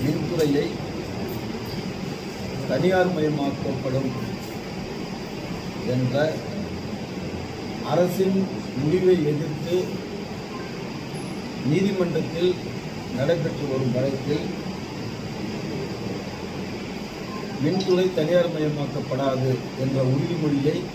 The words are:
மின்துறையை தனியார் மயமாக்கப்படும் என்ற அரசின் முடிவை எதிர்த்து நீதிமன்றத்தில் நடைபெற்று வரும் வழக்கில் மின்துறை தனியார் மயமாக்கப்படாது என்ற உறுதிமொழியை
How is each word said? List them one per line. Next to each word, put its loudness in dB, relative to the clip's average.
மின்துறையை 2
தனியார் 4
மயமாக்கப்படும் 0
என்ற 2
அரசின் 4
முடிவை 6
எதிர்த்து 0
நீதிமன்றத்தில் 4
நடைபெற்று 2
வரும் 2
வழக்கில் 0
மின்துறை 4
தனியார் 4
மயமாக்கப்படாது 0
என்ற 2
உறுதிமொழியை 4